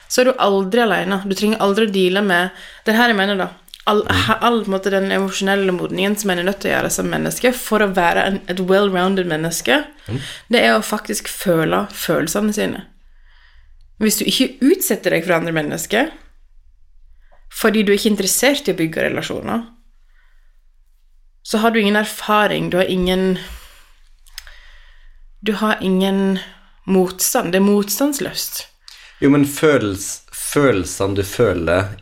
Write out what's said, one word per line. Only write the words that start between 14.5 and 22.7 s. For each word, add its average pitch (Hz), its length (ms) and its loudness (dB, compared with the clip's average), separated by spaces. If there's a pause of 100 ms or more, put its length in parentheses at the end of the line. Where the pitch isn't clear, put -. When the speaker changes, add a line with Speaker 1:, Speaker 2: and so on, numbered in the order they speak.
Speaker 1:
utsetter 240 500 2
deg 165 140 0
for 180 80 2
andre 165 200 0
mennesker, 160 560 -2 (1400)
fordi 214 320 2
du 202 80 2
er 202 40 4
ikke 214 200 0
interessert 254 500 0
i 190 60 2
å 180 40 -10
bygge 165 280 -2
relasjoner, 208 640 -4 (1800)
så 220 140 -2
har 226 120 4
du 226 80 2
ingen 202 160 2
erfaring, 208 760 0